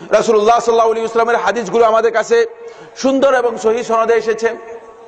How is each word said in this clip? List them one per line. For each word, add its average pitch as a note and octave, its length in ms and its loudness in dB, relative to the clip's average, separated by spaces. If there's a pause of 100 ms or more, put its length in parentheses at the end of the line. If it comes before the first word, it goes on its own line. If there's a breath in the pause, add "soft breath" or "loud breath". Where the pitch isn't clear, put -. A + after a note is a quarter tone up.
(100)
রাসূলুল্লাহ G#3+ 480 2
সাল্লাল্লাহু A3+ 320 2
আলাইহি A3+ 160 -2
ওয়াসাল্লামের A#3 300 0
হাদিসগুলো G#3 480 0
আমাদের A3 280 2
কাছে A3+ 340 0 (500 loud breath)
সুন্দর C4+ 380 2
এবং A#3+ 240 -2
সহিহ A3+ 240 -2
সনদে A3+ 320 0
এসেছে। A3 420 -2 (520)